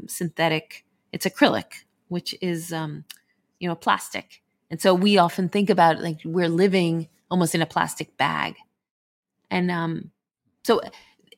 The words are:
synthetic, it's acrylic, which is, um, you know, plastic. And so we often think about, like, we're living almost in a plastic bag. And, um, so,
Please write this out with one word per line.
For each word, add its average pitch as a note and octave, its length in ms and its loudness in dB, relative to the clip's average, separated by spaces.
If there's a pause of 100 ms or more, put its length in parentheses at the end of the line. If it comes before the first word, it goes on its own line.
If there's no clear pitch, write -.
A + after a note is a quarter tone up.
synthetic, D#3+ 760 -4 (280)
it's - 120 -6
acrylic, - 600 0 (240)
which - 320 -8
is, E3+ 320 -4
um, D#3 320 -6 (540)
you F3+ 100 -6
know, E3 60 -4
plastic. - 680 -4 (260)
And E3 120 -10
so F#3+ 120 6
we G3 240 4
often E3+ 320 4
think G#3 200 0
about, E3+ 320 4
like, D#3+ 240 -6
we're E3 240 0
living E3+ 600 2 (220)
almost F3 240 2
in E3 60 0
a D#3 60 0
plastic - 500 -6
bag. - 380 -2 (920)
And, F3+ 220 -2
um, E3 400 -6 (520)
so, - 180 2 (560)